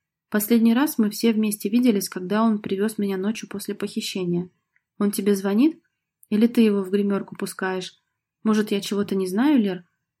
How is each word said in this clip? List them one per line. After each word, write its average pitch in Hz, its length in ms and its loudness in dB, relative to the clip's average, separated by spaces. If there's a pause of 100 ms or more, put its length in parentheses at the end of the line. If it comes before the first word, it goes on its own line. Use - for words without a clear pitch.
(300)
Последний 226 440 4
раз 294 240 0
мы 214 120 2
все 226 220 0
вместе 214 380 -2
виделись, 220 400 2
когда 185 340 -2
он 220 160 2
привез 208 380 -2
меня 196 200 -2
ночью 208 300 -4
после 202 280 -8
похищения. 180 760 -4 (500)
Он 202 120 0
тебе 202 240 0
звонит? 202 460 0 (480)
Или 208 180 4
ты 240 140 2
его 202 220 4
в 185 80 -6
гримерку 202 460 -2
пускаешь? 185 600 -6 (460)
Может, 214 280 2
я 202 100 -2
чего-то 202 340 -4
не 190 100 -2
знаю, 247 320 2
Лер? 196 280 0 (340)